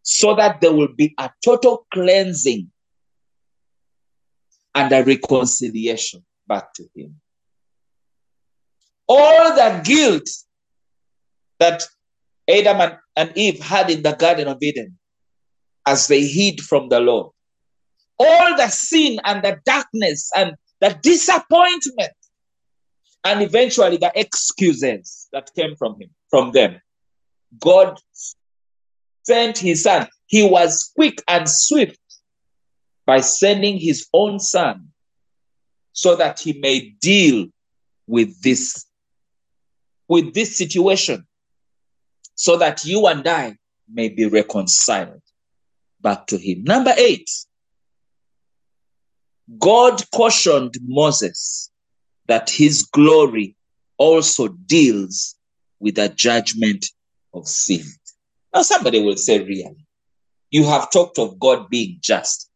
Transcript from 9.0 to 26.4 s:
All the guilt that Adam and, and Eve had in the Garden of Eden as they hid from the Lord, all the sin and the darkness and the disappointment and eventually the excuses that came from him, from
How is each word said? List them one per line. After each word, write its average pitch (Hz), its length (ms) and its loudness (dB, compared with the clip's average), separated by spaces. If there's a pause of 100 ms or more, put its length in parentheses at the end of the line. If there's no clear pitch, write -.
All 302 480 6
the 214 280 2
guilt 233 460 2 (1300)
that 170 260 2 (640)
Adam 196 320 2
and, 170 180 -2 (180)
and 160 200 -4
Eve 202 240 -2
had 175 300 -2
in 156 140 -4
the 151 100 0
Garden 160 340 0
of 131 140 -8
Eden 143 360 -8 (880)
as 135 220 0
they 143 180 2
hid 185 360 -2
from 131 280 -2
the 123 100 2
Lord, 120 320 0 (880)
all 330 380 4
the 254 100 0
sin 285 580 -2
and 202 180 -4
the - 220 -4
darkness 220 720 -4
and 170 200 -2 (260)
the 185 200 0
disappointment 330 1120 0 (1120)
and 208 160 0
eventually 208 560 2
the 233 180 -2
excuses 135 1160 -4
that 135 220 -12
came 160 200 -8
from 113 240 -10
him, 95 120 -20 (180)
from 127 220 0